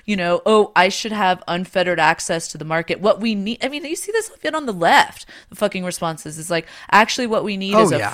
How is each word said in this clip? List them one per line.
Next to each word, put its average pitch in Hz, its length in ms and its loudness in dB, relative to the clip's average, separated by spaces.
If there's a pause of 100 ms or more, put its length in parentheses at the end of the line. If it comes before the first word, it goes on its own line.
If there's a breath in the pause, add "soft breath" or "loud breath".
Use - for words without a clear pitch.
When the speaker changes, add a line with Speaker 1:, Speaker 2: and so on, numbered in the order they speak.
Speaker 1:
you 208 120 -2
know, 175 280 0
"Oh, 214 300 4
I 180 140 6
should 208 240 -6
have 185 340 0
unfettered 175 540 -2
access 165 480 0
to 151 100 -14
the 156 60 -10
market." 165 340 -4
What 202 220 2
we 220 160 -2
need, 202 280 -6
I 269 40 -2
mean, 294 160 -8
you 302 100 -6
see - 160 -10
this 440 220 -4 (100)
even 302 140 -4
on 302 100 -6
the 233 60 -6
left, - 540 2 (220 loud breath)
the - 60 -20
fucking 196 300 -4
responses 160 540 -8
is 160 120 -10
like, 165 160 -2 (240 loud breath)
"Actually, 220 380 4
what 214 160 0
we 202 120 -4
need 190 200 -4
Speaker 2:
Oh, 220 60 8
Speaker 1:
is 185 100 6
a 151 60 0
Speaker 2:
yeah. 104 160 -2